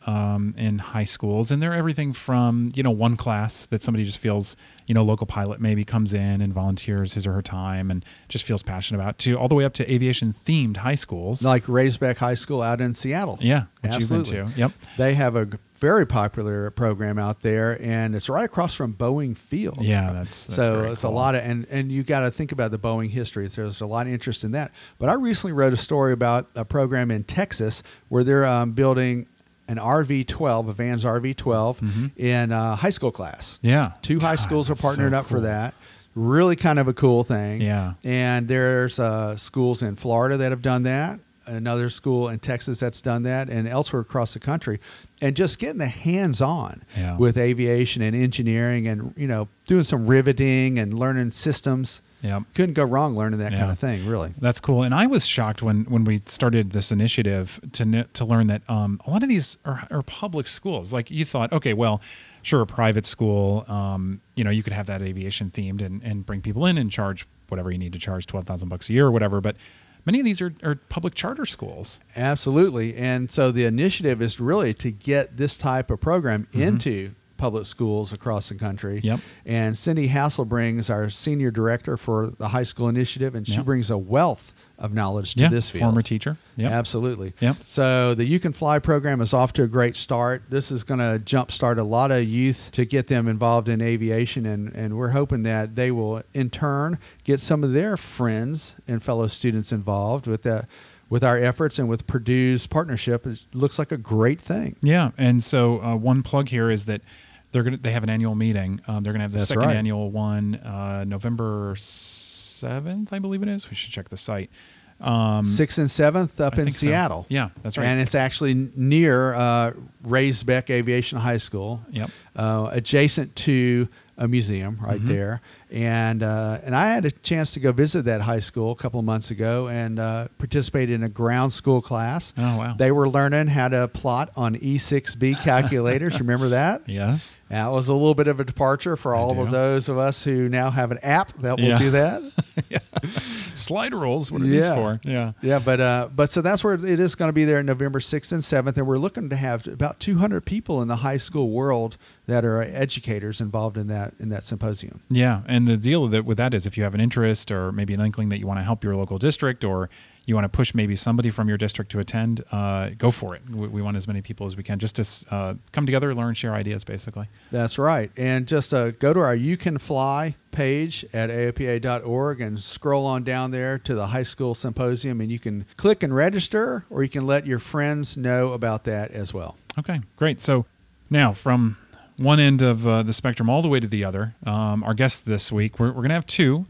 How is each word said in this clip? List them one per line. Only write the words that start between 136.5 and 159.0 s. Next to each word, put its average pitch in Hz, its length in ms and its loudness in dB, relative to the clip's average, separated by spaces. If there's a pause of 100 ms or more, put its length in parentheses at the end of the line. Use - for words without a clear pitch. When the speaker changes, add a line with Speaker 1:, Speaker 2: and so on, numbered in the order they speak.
Speaker 2:
that? 160 360 2
Speaker 1:
Yes. 127 480 -2 (140)
Speaker 2:
That 110 240 -2
was 131 160 0
a 139 60 4
little 147 200 6
bit 143 140 2
of 139 100 2
a 139 60 -2
departure 139 520 0
for 127 180 0
Speaker 1:
I 117 40 4
Speaker 2:
all 120 120 2 (100)
of 127 60 0
Speaker 1:
do. 113 60 -2
Speaker 2:
those 135 360 2
of 135 100 -2
us 135 260 0
who 127 240 2
now 127 220 0
have 123 200 0
an 123 120 -4
app 156 360 0
that 127 200 -2
will 117 60 2
Speaker 1:
Yeah. 120 140 6
Speaker 2:
do 135 140 4
that. 160 340 2
Speaker 1:
<laughs> 277 60 -16 (360)
Yeah. - 100 -4 (760)
Slide 208 380 -4
rules. 143 400 -2
What 139 100 -2
are 135 40 2
these 147 180 6
Speaker 2:
Yeah. 170 100 2
Speaker 1:
for? 110 300 0
Yeah. 123 280 -2 (100)
Speaker 2:
Yeah, 135 160 4
but, 127 220 2
uh, 123 340 2
but 143 160 4
so 175 100 0
that's 185 240 2
where 208 100 4
it 170 100 -2 (160)
is 180 140 2
gonna 160 180 0
be 156 120 4
there 147 180 4
November 135 380 0
sixth - 320 -6
and 165 100 0
seventh, 135 360 0
and 135 80 0
we're 135 120 2
looking 180 320 -4
to 139 60 -2
have 123 300 -2
about 139 340 -4
two 196 180 2
hundred 190 280 2
people 185 340 -2
in 117 80 -2
the 120 80 -2
high 135 220 -2
school 131 320 -2
world 117 460 0 (300)
that 120 180 4
are 113 180 4
educators 113 800 -4
involved 107 360 -2
in 104 120 -4
that, 104 320 -4
in 110 100 -6
that 107 140 -6
symposium. 107 560 -6 (100)
Speaker 1:
Yeah, 123 360 4
and 123 220 4
the 113 80 6
deal 131 320 2
that, 110 160 2
with 113 140 0
that 123 160 0
is 98 120 0
if 101 120 -6
you 104 60 2
have 101 100 -2
an 104 60 0
interest 110 500 2
or 92 220 -2
maybe 101 220 -2
an 101 60 0
inkling 107 300 0
that 101 80 -2
you 101 80 -6
wanna 98 160 -2
help 107 220 -2
your 101 120 0
local 98 220 -2